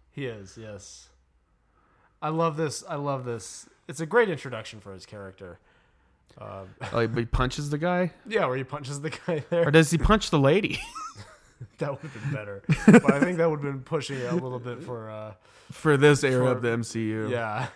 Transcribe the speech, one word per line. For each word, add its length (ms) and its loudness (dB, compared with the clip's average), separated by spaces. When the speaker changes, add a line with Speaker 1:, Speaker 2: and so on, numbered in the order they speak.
Speaker 1:
He 160 -10
is, 340 -12
yes. 480 -18
I 60 -2
love 300 0
this. 300 -4
I 80 -6
love 280 -4
this. 420 -10
It's 120 -10
a 60 -4
great 220 4
introduction 500 -8
for 140 -16
his 140 -16
character. 520 -16
Um, 300 -12
<laughs> 120 -10
Speaker 2:
Oh, 160 0
he 160 -2
punches 460 -2
the 80 -4
guy? 340 0
Speaker 1:
Yeah, 200 0
where 100 -2
he 80 -4
punches 360 -10
the 100 -6
guy 400 -4
there. 160 4
Speaker 2:
Or 60 2
does 180 8
he 80 2
punch 320 4
the 80 2
lady? 460 4
<laughs> 60 -16
Speaker 1:
That 140 -6
would 200 -10
have 120 -14
been 100 -4
better. 300 -8
But 260 10
I 80 2
think 160 0
that 140 4
would 120 -2
have 80 -4
been 120 -8
pushing 360 -6
it 140 -4
a 20 -2
little 240 -4
bit 240 -10
for, 280 -10
uh, 240 -12
Speaker 2:
For 260 4
this 260 8
era 220 4
Speaker 1:
for 60 4
Speaker 2:
of 100 -2
the 80 2
M 120 0
C 180 -6
U. 180 -4
Speaker 1:
Yeah. 480 -4